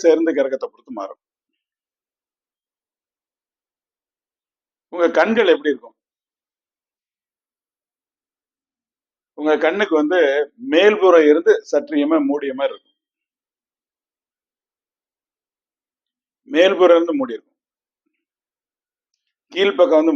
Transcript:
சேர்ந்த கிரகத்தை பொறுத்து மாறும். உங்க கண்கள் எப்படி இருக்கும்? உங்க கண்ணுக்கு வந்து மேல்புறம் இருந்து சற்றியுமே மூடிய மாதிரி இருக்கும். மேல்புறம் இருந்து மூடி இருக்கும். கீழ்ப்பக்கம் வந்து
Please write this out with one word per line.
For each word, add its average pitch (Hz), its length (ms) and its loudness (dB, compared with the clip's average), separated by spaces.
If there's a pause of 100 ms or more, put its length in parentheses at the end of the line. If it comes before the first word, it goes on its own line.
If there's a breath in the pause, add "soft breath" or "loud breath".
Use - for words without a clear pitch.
சேர்ந்த 160 300 2
கிரகத்தை 131 360 -4
பொறுத்து - 300 -20
மாறும். 98 220 -14 (3750)
உங்க 170 140 0 (120)
கண்கள் 202 360 2
எப்படி 143 180 -4
இருக்கும்? - 240 -14 (3500)
உங்க 151 140 -2 (120)
கண்ணுக்கு 175 380 -2
வந்து 175 160 -2 (540)
மேல்புறம் 180 580 4
இருந்து 170 220 2 (180)
சற்றியுமே 151 480 -2 (120)
மூடிய 139 280 -6
மாதிரி 135 160 -4
இருக்கும். - 240 -20 (3500)
மேல்புறம் 175 440 4
இருந்து 170 220 -4
மூடி 120 160 -8
இருக்கும். - 140 -20 (2000)
கீழ்ப்பக்கம் 311 480 0
வந்து 165 160 0